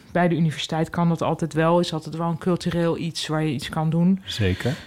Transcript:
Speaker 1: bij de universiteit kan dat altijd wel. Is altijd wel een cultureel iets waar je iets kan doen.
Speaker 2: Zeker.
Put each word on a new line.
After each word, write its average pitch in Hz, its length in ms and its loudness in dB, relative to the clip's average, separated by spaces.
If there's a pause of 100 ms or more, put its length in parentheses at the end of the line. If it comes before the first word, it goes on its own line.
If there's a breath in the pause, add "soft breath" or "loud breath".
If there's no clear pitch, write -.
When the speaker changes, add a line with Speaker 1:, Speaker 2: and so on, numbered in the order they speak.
(120)
Speaker 1:
bij 180 160 4
de 165 80 2
universiteit 160 540 0
kan 170 200 2
dat 165 120 0
altijd 156 320 -2
wel. 165 260 4
Is 175 140 0
altijd 156 220 -6
wel 170 140 -2
een 165 80 -2
cultureel 170 600 0
iets - 300 -6
waar 156 160 0
je 156 100 0
iets - 160 -6
kan 156 200 0
doen. 175 360 4
Speaker 2:
Zeker. 101 480 0 (120 loud breath)